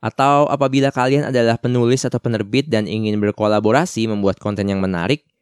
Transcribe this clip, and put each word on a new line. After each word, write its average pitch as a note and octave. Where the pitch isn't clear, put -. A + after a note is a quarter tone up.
Atau C#3+
apabila C3+
kalian C3+
adalah A#2
penulis B2
atau B2
penerbit A2+
dan G#2+
ingin G#2+
berkolaborasi G#2+
membuat G2+
konten G#2
yang G2
menarik, F#2+